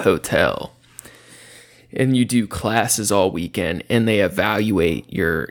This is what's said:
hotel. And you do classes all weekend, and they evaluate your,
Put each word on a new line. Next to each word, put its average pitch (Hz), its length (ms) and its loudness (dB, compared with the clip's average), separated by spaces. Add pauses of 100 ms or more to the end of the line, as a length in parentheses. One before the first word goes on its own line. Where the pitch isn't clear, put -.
hotel. 80 720 0 (1160)
And 131 240 0
you 123 80 4
do 117 220 0
classes 110 640 -2
all 95 220 2
weekend, 87 560 -4
and 117 180 2
they 107 140 2
evaluate 98 920 0
your, 82 380 -2